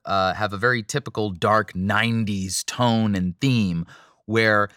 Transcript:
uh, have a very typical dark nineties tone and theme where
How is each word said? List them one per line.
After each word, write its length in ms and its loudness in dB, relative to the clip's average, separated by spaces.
uh, 280 0
have 200 -4
a 40 -6
very 260 0
typical 460 -4
dark 460 0
nineties 880 -2
tone 500 2
and 240 -2
theme 460 0
where 520 2